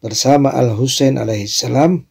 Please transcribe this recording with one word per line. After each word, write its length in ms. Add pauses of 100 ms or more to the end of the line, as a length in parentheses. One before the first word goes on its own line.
bersama 480
Al-Husain 720
alaihissalam 920